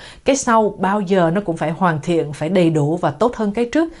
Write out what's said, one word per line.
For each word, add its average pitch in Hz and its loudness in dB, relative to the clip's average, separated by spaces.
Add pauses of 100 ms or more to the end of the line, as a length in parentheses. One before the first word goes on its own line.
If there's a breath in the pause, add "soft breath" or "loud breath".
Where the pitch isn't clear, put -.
(240 loud breath)
Cái 277 2
sau 226 2
bao 190 0
giờ 180 2
nó 202 0
cũng 170 -6
phải 156 -4
hoàn 165 0
thiện, 156 -2
phải 151 -6
đầy 175 4
đủ 156 0
và 170 -2
tốt 240 0
hơn 214 -2
cái 240 -2
trước, 320 0